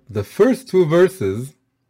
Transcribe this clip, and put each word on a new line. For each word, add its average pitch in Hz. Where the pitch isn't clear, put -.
the 104
first -
two 185
verses 147